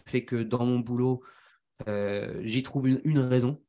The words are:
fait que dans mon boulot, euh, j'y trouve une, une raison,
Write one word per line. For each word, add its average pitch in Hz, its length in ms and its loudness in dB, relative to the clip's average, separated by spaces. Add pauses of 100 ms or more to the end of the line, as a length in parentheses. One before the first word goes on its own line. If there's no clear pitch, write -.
fait 123 180 -2
que 123 120 -4
dans 117 280 -2
mon 123 140 2
boulot, 123 440 0 (640)
euh, 101 560 -4
j'y 117 180 -2
trouve 131 240 -2
une, 131 180 4
une 151 140 4
raison, 127 500 2